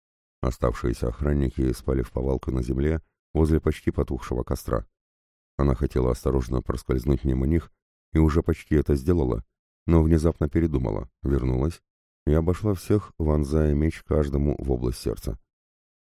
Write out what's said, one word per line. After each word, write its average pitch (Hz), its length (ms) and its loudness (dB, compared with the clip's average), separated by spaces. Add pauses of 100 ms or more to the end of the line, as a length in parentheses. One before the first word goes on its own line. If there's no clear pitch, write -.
(400)
Оставшиеся 62 720 -2
охранники 67 640 -2
спали 67 280 -2
в 60 100 -10
повалку 65 400 -4
на 64 120 -2
земле 69 380 -2 (320)
возле 80 260 4
почти - 320 -2
потухшего 64 520 -4
костра. - 420 -4 (720)
Она 69 180 2
хотела 64 360 0
осторожно 64 500 -2
проскользнуть 65 640 -2
мимо 65 200 0
них 80 260 0 (420)
и 78 60 4
уже 78 220 4
почти - 340 -2
это 73 200 2
сделала, 65 480 0 (420)
но 82 160 6
внезапно 80 460 2
передумала, 65 640 0 (140)
вернулась 65 580 0 (440)
и 76 80 4
обошла 87 400 2
всех, - 440 -2
вонзая 76 560 2
меч 78 300 0
каждому 71 540 0
в 69 140 -6
область 62 280 -2
сердца. 55 380 -6 (720)